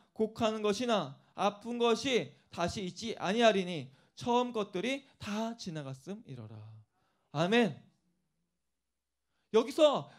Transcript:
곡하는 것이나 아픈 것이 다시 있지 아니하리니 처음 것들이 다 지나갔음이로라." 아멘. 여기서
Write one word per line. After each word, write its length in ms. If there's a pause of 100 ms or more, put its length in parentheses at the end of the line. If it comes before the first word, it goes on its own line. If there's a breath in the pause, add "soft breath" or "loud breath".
(120 soft breath)
곡하는 480
것이나 580 (160 soft breath)
아픈 440
것이 560 (160 soft breath)
다시 340
있지 340
아니하리니 720 (240 soft breath)
처음 380
것들이 540 (100)
다 400
지나갔음이로라." 1000 (760)
아멘. 500 (1700)
여기서 640